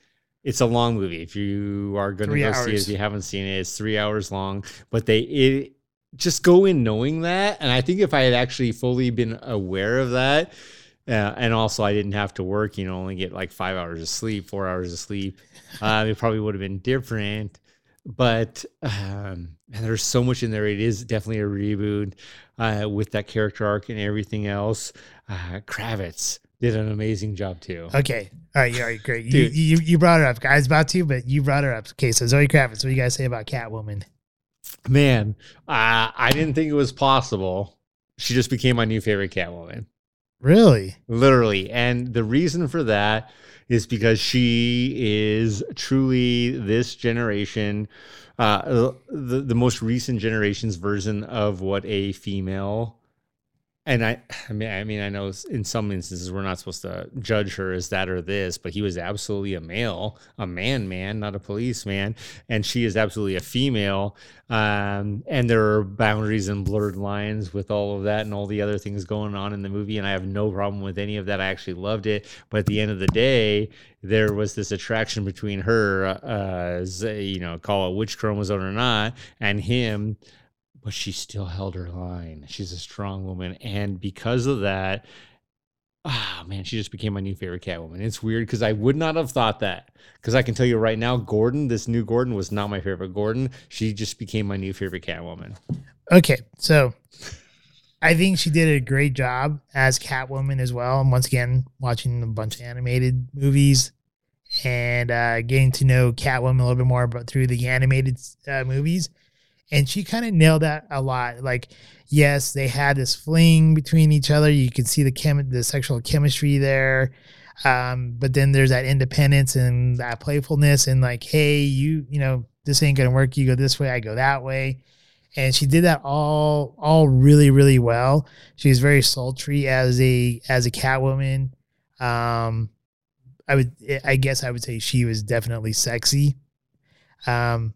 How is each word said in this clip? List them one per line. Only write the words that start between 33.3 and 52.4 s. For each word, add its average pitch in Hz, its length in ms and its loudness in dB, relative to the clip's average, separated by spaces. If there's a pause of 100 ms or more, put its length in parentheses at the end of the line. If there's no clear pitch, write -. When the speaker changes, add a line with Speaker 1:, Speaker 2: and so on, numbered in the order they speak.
Speaker 2:
Catwoman? 107 580 -8 (840)
Speaker 1:
Man, 127 480 4 (320)
uh, 113 480 2
I 120 160 2
didn't 151 220 0
think 156 160 0
it 147 60 0
was 131 180 2
possible. 101 840 0 (400)
She - 160 -4
just 123 160 2
became 123 280 0
my 117 80 2
new 110 160 -2
favorite 98 300 -2
Catwoman. 87 540 -8 (540)
Speaker 2:
Really? 131 560 6 (140)
Speaker 1:
Literally. 117 640 4
And 123 420 -2
the 117 100 0
reason 147 460 0
for 160 160 -4
that 107 460 0 (380)
is 117 160 2
because 113 320 2
she 120 760 0
is 107 680 0 (140)
truly 127 840 0
this 113 380 -2
generation, 107 920 -4 (540)
uh, 113 540 2 (160)
the, 135 320 -4
the 123 140 -2
most 120 260 2
recent 117 380 -2
generation's 104 580 -2
version 101 480 -4
of 104 340 -2
what 98 260 -4
a 98 280 -4
female, 98 800 -6 (920)